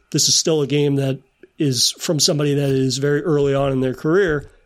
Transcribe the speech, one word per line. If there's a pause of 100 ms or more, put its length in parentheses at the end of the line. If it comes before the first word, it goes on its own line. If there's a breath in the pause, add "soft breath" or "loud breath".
(120)
This
is
still
a
game
that (400)
is
from
somebody
that
is
very
early
on
in
their
career (180)